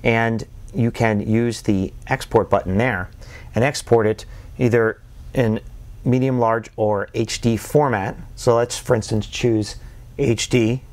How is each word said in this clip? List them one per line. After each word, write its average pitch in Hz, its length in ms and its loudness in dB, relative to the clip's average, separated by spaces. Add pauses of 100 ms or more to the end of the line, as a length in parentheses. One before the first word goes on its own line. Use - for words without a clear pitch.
and 113 420 2 (300)
you 117 160 2
can 110 300 2
use 113 420 0
the 95 300 0 (160)
export 113 420 0
button 95 280 0
there 110 320 0 (440)
and 110 80 2
export 117 460 2
it 107 160 -2 (340)
either 113 420 2 (320)
in 113 280 0 (440)
medium, 127 360 2
large, 113 340 0
or 104 400 0
H - 260 -2
D 117 160 2
format. 120 600 2 (180)
So 117 220 2
let's, 120 200 0
for - 200 0
instance, 107 320 -2
choose 110 480 0 (420)
H 165 300 0
D 120 340 2 (100)